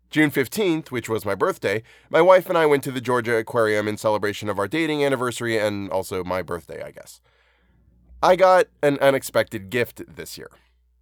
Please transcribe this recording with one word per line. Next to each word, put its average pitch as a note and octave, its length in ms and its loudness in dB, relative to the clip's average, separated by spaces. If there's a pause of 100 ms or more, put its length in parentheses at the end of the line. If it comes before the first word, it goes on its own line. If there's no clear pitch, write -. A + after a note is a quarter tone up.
(100)
June D3+ 200 2
fifteenth, D#3+ 640 -2
which A#2 160 -6
was G#2 160 -4
my G2+ 100 -2
birthday, A2+ 480 -2 (260)
my D#3 140 4
wife F3+ 260 6
and F3+ 80 -2
I D#3+ 100 4
went C#3+ 180 2
to C#3 80 -8
the B2+ 80 -8
Georgia A#2+ 360 -2
Aquarium A2 520 0
in G#2+ 80 -4
celebration G#2 520 -2
of G2 80 -4
our G2 120 -2
dating D3+ 360 -2
anniversary A#2+ 540 -2
and G2+ 320 -4
also F#2 320 -6
my F2+ 180 -4
birthday, E2 440 -10
I C#2+ 80 -18
guess. - 280 -20 (1000)
I F3 140 6
got F3 300 6 (140)
an C#3+ 200 2
unexpected A2+ 720 0
gift A2+ 360 -4
this D#2 320 -16
year. - 140 -20 (500)